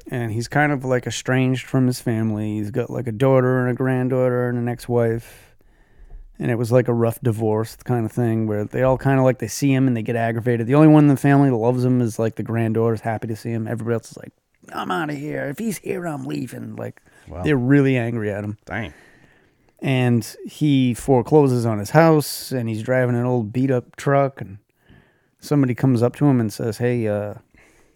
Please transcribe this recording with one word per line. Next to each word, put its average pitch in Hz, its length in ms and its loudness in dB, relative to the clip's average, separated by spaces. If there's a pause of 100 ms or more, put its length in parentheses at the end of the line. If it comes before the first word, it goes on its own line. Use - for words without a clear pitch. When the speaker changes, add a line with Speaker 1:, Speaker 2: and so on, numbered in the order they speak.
(100)
Speaker 1:
and 117 200 -4
he's 117 160 -6
kind 147 240 0
of, 135 140 -4
like, 127 220 0
estranged 127 600 -2
from 131 200 2
his 123 140 -2
family. 107 580 -2
He's 104 120 -6
got, 117 200 -4
like, 123 160 -6
a 117 60 -6
daughter 127 540 2
and 123 40 0
a 123 40 -2
granddaughter 127 760 0
and 123 80 -2
an 120 100 -2
ex-wife. 117 880 -4 (840)
And 143 120 -2
it 117 60 0
was, 113 140 -4
like, 123 180 4
a 123 40 0
rough 117 300 0
divorce 110 540 0
kind 120 280 -2
of 107 80 -6
thing 113 340 0
where 104 200 -2
they 127 160 -4
all 131 160 2
kinda, 135 240 2
like, 131 160 2
they 110 100 -6
see 139 240 0
him 131 160 2
and 123 80 0
they 113 60 -4
get 117 140 -4
aggravated. 117 500 -2
The 127 80 0
only 156 140 8
one 151 160 8
in 147 40 6
the 139 80 4
family 139 320 4
that 123 80 2
loves 123 260 0
him 127 200 2
is, 110 160 -2
like, 113 180 -2
the 113 60 -8
granddaughter's 113 580 0
happy 113 280 -4
to 113 80 -6
see 117 160 -10
him. 110 140 -6
Everybody 113 280 -4
else - 160 -8
is - 80 -20
like, - 140 -20 (400)
"I'm - 180 -8
outta 160 240 -4
here. 139 320 -8
If 143 120 -8
he's 220 200 -6
here, 180 280 -8
I'm 143 200 -8
leaving." 123 500 -10
Like, 113 240 -10 (260)
Speaker 2:
Wow. 80 160 -12
Speaker 1:
they're 147 140 2
really 135 400 4
angry 117 340 -2
at 101 140 -4
him. 104 220 -8
Speaker 2:
Dang. 95 260 -8 (880)
Speaker 1:
And 123 440 0 (220)
he 135 480 0
forecloses 127 720 4
on 110 120 0
his 104 120 -6
house, 156 600 4
and 120 160 -4
he's 110 140 -4
driving 123 340 0
an 120 80 0
old 123 280 -2
beat-up 127 440 -2
truck, 139 440 0
and 101 180 -14 (840)
somebody 135 340 2
comes 123 280 2
up 123 140 0
to 147 100 2
him 131 140 4
and 107 120 -2
says, 117 260 -6
"Hey, 123 280 0
uh, 104 280 -4 (600)